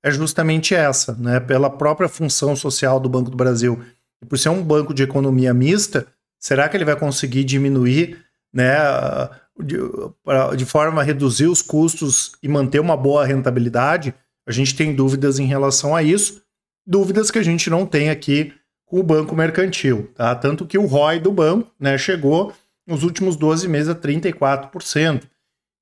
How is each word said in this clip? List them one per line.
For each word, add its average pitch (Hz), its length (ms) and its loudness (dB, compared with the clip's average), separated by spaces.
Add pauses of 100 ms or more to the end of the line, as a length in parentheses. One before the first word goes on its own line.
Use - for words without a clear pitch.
é 147 60 0
justamente 160 640 0
essa, 139 400 0
né? 120 260 0
Pela 135 300 2
própria 151 380 0
função 143 460 -2
social 135 460 0
do 131 80 -2
Banco 127 220 0
do 127 60 -10
Brasil, 123 460 0 (400)
e - 40 -20
por 135 120 -4
ser 151 120 0
um 185 120 0
banco 151 300 0
de 135 100 0
economia 135 520 2
mista, 147 520 0 (320)
será 143 300 0
que 175 80 -4
ele 180 80 -2
vai 151 100 2
conseguir 139 480 -2
diminuir, 139 800 0 (300)
né, 127 160 2 (880)
de, 139 200 -6 (440)
pra, 135 320 0
de 127 120 -2
forma 156 340 0
a 143 40 0
reduzir 139 420 0
os 175 160 2
custos 156 720 -2 (100)
e 151 40 -8
manter 143 340 0
uma 160 180 0
boa 139 260 2
rentabilidade? 131 880 0 (340)
A 123 60 -6
gente 135 240 0
tem 156 180 0
dúvidas 135 440 2
em 139 80 0
relação 139 500 0
a 165 60 0
isso, 180 400 0 (440)
dúvidas 196 440 2
que 226 80 0
a 220 40 2
gente 170 280 0
não 175 160 0
tem 151 240 0
aqui 151 420 -2 (320)
com 180 160 -2
o - 20 4
Banco 156 320 0
Mercantil, 160 800 0
tá? 120 200 0
Tanto 151 320 -4
que 190 100 -2
o 202 80 2
roi 147 340 2
do 180 140 0
banco, 180 480 0
né, 139 160 0
chegou 165 560 0 (340)
nos 156 160 -4
últimos 175 340 0
doze 160 320 0
meses 151 200 0
a 170 60 -2
trinta 160 340 -2
e 160 60 -4
quatro 135 340 -2
por 175 140 -14
cento. 151 440 -2 (540)